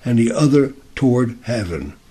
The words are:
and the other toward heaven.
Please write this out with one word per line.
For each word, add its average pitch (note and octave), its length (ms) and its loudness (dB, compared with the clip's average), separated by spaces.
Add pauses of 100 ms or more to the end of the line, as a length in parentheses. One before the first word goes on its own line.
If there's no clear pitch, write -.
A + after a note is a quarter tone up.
and A#2+ 140 0
the A#2 140 2
other C#3+ 400 2 (220)
toward B2 480 0
heaven. E2+ 500 -6 (180)